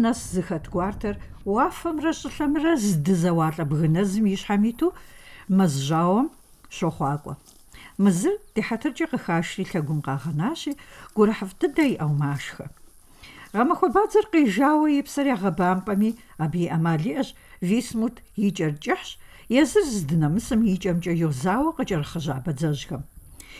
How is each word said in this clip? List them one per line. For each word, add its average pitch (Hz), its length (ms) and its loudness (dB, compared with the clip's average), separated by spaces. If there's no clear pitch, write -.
нэс 226 280 2
зыхэт 175 400 -4
гуартэр 202 480 -4
уафэмрэ 302 680 -2
щылъэмрэ 302 640 0
зды 190 380 2
зэуалӏэ 165 500 0
бгынэзым 165 600 2
и 196 120 2
щхьэм 202 280 0
иту 240 240 0
мэз 185 240 4
жьауэм 175 440 2
щохъуакӏуэ. 143 680 -4
Мызыр 202 420 4
ди - 100 -2
хьэтыркӏэ 240 460 -4
къыхашри 180 580 -4
лъэгум 151 360 -2
къагъэнащи, 160 720 -4
гурыхьыфӏ 208 440 2
дыдэ 320 300 0
иӏэу 151 260 0
машхэ. 143 540 -4
Гъэмахуэ 285 420 2
бадзэр 415 340 4
къижауэ 302 640 4
и 285 120 2
псэр 285 280 -2
ягъэбампӏэми, 190 800 2
абы 160 200 -2
и 170 100 0
ӏэмал 160 360 0
иӏэщ, 269 240 -2
Висмут 226 580 -2
и 202 180 0
кӏэр 156 300 -2
кӏыхьщ, - 300 -4
езыр 302 400 4
здынэмысым 170 800 0
и 190 80 2
кӏэмкӏэ 175 400 -2
йозауэ 170 580 0
къыкӏэрыхъыжьа 147 680 -4
бадзэжьхэм. 147 600 -4